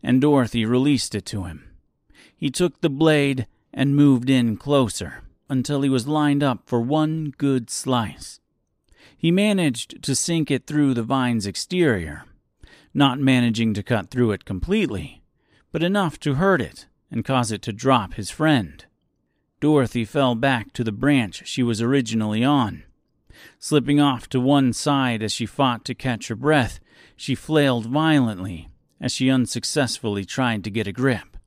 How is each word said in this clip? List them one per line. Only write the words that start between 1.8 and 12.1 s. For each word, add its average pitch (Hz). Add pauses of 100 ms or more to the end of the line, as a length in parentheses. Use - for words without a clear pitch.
He 143
took 175
the 170
blade 143 (240)
and 139
moved 135
in 120
closer, 131 (240)
until 139
he 139
was 127
lined 147
up 131
for 120
one 156
good 131
slice. - (760)
He 165
managed 190
to 135
sink 160
it 135
through 147
the 117
vine's 120
exterior, 101 (680)